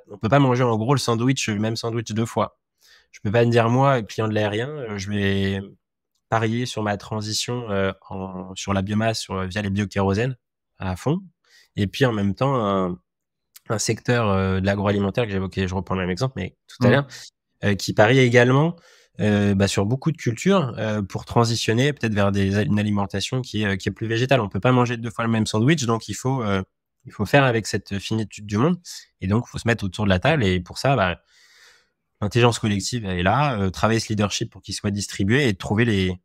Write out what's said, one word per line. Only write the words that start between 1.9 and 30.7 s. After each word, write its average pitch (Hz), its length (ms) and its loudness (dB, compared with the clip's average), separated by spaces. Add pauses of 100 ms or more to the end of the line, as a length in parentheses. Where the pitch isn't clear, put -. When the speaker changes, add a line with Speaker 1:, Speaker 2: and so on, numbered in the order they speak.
Speaker 1:
deux 113 120 0
fois. - 340 -4 (520)
Je - 100 -20
peux 101 100 -4
pas 120 140 6
me 120 60 2
dire, 117 180 4
moi, 131 320 4
client 110 260 -4
de 107 60 -2
l'aérien, 107 360 0
euh, 123 280 -8
je 95 120 -8
vais 98 520 0 (680)
parier 113 360 0
sur 110 160 -8
ma 104 160 -2
transition, 110 720 -6
euh, 98 220 0 (180)
en, 95 460 -10
sur - 180 -4
la 98 80 2
biomasse, 107 380 0
sur, 95 260 -6
via 92 160 -6
les 101 80 -2
biokérosènes 101 640 0 (440)
à 92 160 -6
fond. 160 260 -2 (540)
Et 104 100 2
puis 113 200 0
en 120 80 2
même 101 200 0
temps, 135 220 0
un, 101 420 0 (720)
un 113 80 -2
secteur, 117 520 0
euh, 95 300 2
de 92 60 0
l'agroalimentaire 101 600 2
que 104 60 -6
j'évoquais, 95 360 -2
je 90 80 -4
reprends 95 200 -4
le 92 60 -2
même 90 80 -2
exemple, 131 260 -2
mais 92 220 -8 (100)
tout - 160 -6
à 120 40 6
Speaker 2:
Mhm. 123 60 6
Speaker 1:
l'heure, 139 140 2 (580)
euh, 101 100 2
qui - 180 -6
parie 113 260 6
également, 131 560 6 (440)
euh, 101 340 4
bah, 98 140 4
sur 98 180 0
beaucoup 131 260 -2
de 135 60 -6
cultures, 156 600 0
euh, 107 260 -2
pour - 220 -8
transitionner 117 680 2
peut-être 113 220 -4
vers 101 160 2
des, 98 320 2
une 101 160 2
alimentation 104 640 -2
qui 107 200 -6
est, 107 40 0
euh, 98 100 0
qui 95 140 -4
est - 20 -6
plus 110 160 -8
végétale. 123 320 2
On 104 100 -2
peut 98 100 -4
pas 127 120 2
manger 123 260 2
deux 117 140 -8
fois 117 140 -4
le 113 40 0
même 113 160 2
sandwich, 123 400 2
donc 113 240 -2
il 107 60 -6
faut, 131 260 -4
euh, 98 220 0 (420)
il 131 60 -20
faut - 140 -4
faire 143 180 4
avec 117 240 0
cette 101 320 -6
finitude 107 480 -6
du 101 100 -2
monde. 175 220 2 (420)
Et 95 60 -4
donc, 107 200 0
il - 40 -20
faut - 80 -8
se - 80 -4
mettre 117 160 0
autour 101 220 -4
de 101 40 0
la 92 100 4
table. 143 240 2
Et 92 160 2
pour 87 180 -12